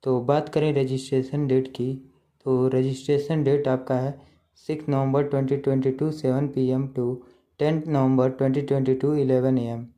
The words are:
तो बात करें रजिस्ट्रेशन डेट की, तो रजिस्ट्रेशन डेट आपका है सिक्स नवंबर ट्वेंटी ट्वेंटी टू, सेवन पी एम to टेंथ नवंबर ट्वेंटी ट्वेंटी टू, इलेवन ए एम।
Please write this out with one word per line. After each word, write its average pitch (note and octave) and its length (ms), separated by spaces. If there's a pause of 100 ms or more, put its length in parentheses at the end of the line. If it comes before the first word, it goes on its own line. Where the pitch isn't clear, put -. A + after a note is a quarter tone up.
तो C3 180
बात D3 280
करें D3+ 240
रजिस्ट्रेशन C3+ 720
डेट C3 200
की, C3 460 (320)
तो B2+ 220
रजिस्ट्रेशन C#3 760
डेट C#3+ 240
आपका C3 280
है C3+ 260 (340)
सिक्स D#3 340
नवंबर C3+ 340
ट्वेंटी C#3 340
ट्वेंटी C3+ 340
टू, D3 200
सेवन C#3 360
पी C3+ 220
एम C3+ 200 (100)
to B2 160 (440)
टेंथ D#3 280
नवंबर C3 420
ट्वेंटी C3+ 320
ट्वेंटी C3+ 340
टू, C#3+ 200
इलेवन C3 420
ए A#2+ 80
एम। A#2 220 (100)